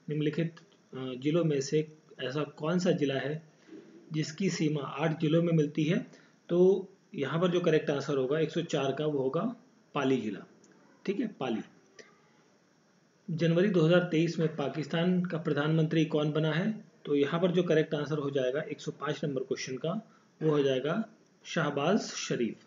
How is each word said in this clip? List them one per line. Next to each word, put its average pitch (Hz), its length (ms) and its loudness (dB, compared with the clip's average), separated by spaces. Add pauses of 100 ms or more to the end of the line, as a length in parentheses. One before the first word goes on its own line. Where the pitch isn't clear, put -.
निम्नलिखित, 151 460 -2 (400)
अ, 131 240 -8
जिलों 151 260 2
में 147 160 2
से 156 280 0 (320)
ऐसा 135 220 -4
कौन 156 360 -2
सा 180 120 2
जिला 139 280 0
है 143 240 -4 (720)
जिसकी 156 380 -2
सीमा 151 300 0
आठ 143 400 -4
जिलों 160 220 4
में 170 100 2
मिलती 156 320 2
है? 190 220 0 (420)
तो 185 400 4 (260)
यहाँ 143 260 -2
पर 185 100 2
जो 175 100 2
correct 156 300 2
answer 143 260 -2
होगा 135 220 0
एक 156 120 0
सौ 175 100 -2
चार 139 320 -2
का, 151 140 -4
वो 151 120 0
होगा 160 380 -2 (380)
पाली 135 220 2
जिला, 107 300 -6 (600)
ठीक - 140 -2
है, 240 60 0
पाली। 117 340 -4 (1700)
जनवरी 170 380 2
दो 185 120 2
हज़ार 170 200 6
तेईस 170 380 0
में 156 180 -2
पाकिस्तान 165 680 0
का 165 160 -4
प्रधानमंत्री 156 680 2
कौन 151 280 0
बना 156 200 0
है? 202 320 -2 (200)
तो 147 120 0
यहाँ 143 240 2
पर 185 100 4
जो 175 120 2
correct 156 320 2
answer 147 240 -2
हो 139 120 -4
जाएगा 135 300 0
एक - 200 -8
सौ - 120 -8
पाँच 143 320 -6
नंबर 139 180 -4
question 127 340 -6
का, 180 300 -4 (360)
वो 156 80 2
हो 147 120 4
जाएगा 139 460 0 (360)
शहबाज 147 560 0
शरीफ। - 560 -4 (100)